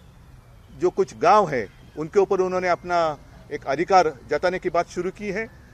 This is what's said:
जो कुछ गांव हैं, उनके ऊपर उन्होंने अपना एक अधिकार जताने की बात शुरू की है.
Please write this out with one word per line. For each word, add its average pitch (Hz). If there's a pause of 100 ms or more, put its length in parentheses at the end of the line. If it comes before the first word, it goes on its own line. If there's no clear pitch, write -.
(760)
जो 170
कुछ 185
गांव 175
हैं, 117
उनके 160
ऊपर 190
उन्होंने 185
अपना 170 (340)
एक 147
अधिकार 160 (120)
जताने 175
की 180
बात 170
शुरू 180
की 208
है. 220 (240)